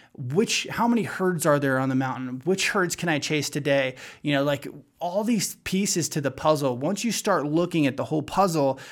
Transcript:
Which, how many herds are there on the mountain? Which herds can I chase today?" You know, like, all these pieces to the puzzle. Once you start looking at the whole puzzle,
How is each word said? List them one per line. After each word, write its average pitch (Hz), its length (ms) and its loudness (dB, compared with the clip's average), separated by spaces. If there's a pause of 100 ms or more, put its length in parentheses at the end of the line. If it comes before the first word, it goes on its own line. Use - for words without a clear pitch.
(180)
Which, 147 540 0
how 196 140 0
many 233 180 2
herds 175 420 -2
are 147 140 6
there 135 200 2
on 135 80 0
the 131 80 0
mountain? 127 480 -2
Which 190 280 0
herds 175 260 0
can 180 100 -4
I 151 120 2
chase 147 300 -2
today?" 139 460 0 (260)
You 147 120 0
know, 139 100 2
like, 143 240 -2 (340)
all 175 220 -2
these 220 400 0
pieces 185 460 0
to - 100 -2
the 139 100 0
puzzle. 143 460 2
Once 160 300 -2
you 233 80 0
start 175 320 0
looking 160 420 2
at 131 80 -2
the 131 80 -4
whole 151 180 -2
puzzle, 156 560 2 (140)